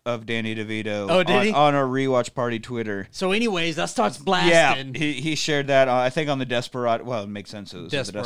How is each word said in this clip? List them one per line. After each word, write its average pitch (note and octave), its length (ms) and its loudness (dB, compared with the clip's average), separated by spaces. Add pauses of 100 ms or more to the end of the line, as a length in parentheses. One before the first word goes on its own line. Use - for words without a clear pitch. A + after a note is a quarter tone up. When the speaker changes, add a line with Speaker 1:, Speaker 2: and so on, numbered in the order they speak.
Speaker 1:
of A#2 220 -6
Danny A2+ 280 -4
DeVito G#2+ 540 -4
Speaker 2:
Oh, F3+ 140 4
did - 120 2
Speaker 1:
on, B2 120 4
Speaker 2:
he? A2 40 0
Speaker 1:
on D3 220 4
our C#3+ 120 2
Rewatch C3 500 0
Party A#2+ 240 -2
Twitter. G#2+ 520 -6
Speaker 2:
So F#3 200 -2
anyways, F#3 460 0
that E3+ 120 -2
starts G#3 300 -2
Speaker 1:
Yeah, C#3+ 40 -20
Speaker 2:
blasting. E3 680 4
Speaker 1:
he, D3 200 -2
he C#3 220 -2
shared C#3+ 320 0
that, C3+ 200 6
uh, B2 80 2
I B2+ 160 2
think D#3 180 -2
on C#3 100 0
the C3 60 -2
Desperado. A#2+ 580 -2
Well, A#2 200 -4
it G2+ 40 -10
makes G2+ 220 -10
sense. G#2 240 -14
It F2+ 60 -12
was E2+ 120 -10
the C#3+ 60 -2
Speaker 2:
Desperado, G2+ 280 -6